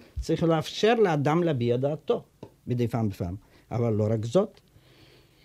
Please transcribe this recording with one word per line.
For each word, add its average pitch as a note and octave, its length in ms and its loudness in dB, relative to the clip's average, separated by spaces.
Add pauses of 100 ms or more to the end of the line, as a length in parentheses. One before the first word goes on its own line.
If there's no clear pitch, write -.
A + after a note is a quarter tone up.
(200)
צריך E3 220 -2
לאפשר E3 520 2
לאדם E3 480 2
להביע B2 340 0
דעתו D3+ 460 -2 (440)
מדי A#2+ 220 0
פעם A2+ 200 0
בפעם. F#2+ 280 -6 (340)
אבל A#2 220 0
לא G#2 180 0
רק A2 140 -2
זאת. F3 360 -2 (840)